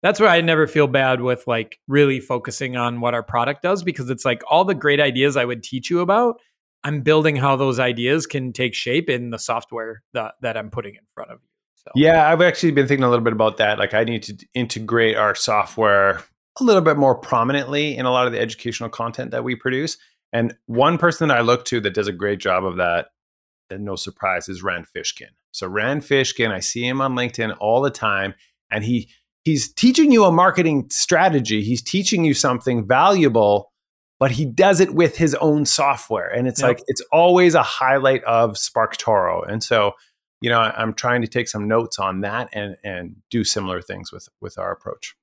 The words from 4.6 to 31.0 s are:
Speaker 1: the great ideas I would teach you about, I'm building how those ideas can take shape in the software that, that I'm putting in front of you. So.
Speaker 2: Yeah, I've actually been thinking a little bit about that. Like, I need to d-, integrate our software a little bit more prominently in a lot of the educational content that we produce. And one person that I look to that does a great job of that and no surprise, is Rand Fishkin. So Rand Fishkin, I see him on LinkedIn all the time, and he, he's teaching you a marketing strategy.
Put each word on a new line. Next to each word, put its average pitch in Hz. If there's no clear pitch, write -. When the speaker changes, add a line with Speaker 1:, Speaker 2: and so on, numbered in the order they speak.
Speaker 1:
the 190
great 143
ideas 135
I 127
would 120
teach -
you 175
about, 226
I'm 147
building 151
how 135
those 131
ideas 127
can 127
take 127
shape 151
in 120
the 117
software 113
that, 110
that 113
I'm 110
putting 104
in -
front 113
of -
you. -
So. -
Speaker 2:
Yeah, 151
I've 170
actually 175
been 139
thinking 135
a 123
little 120
bit 117
about 110
that. 104
Like, 101
I 113
need 113
to 107
d-, -
integrate 113
our 107
software 101
a 269
little 208
bit 156
more 135
prominently 139
in 127
a 127
lot 127
of 120
the 110
educational 113
content 120
that 120
we 123
produce. 131
And 117
one 139
person 165
that 127
I 117
look 120
to 120
that 101
does 101
a 101
great 98
job 92
of 90
that 85
and 98
no 98
surprise, 92
is 90
Rand 87
Fishkin. -
So -
Rand 113
Fishkin, 127
I 95
see 120
him 131
on 131
LinkedIn 120
all 117
the 139
time, 98
and 104
he, 113
he's 147
teaching 277
you 233
a 180
marketing 165
strategy. 139